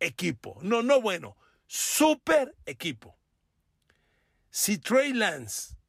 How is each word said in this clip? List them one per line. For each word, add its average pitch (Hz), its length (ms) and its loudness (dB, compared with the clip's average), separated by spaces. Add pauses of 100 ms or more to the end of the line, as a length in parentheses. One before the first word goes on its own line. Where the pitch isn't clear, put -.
equipo. 165 640 -6
No, 226 200 0
no 262 180 4
bueno, 170 360 -4 (320)
super 302 880 2 (100)
equipo. - 500 -10 (1300)
Si - 280 -2
Trey 269 340 0
Lance 165 640 -4 (120)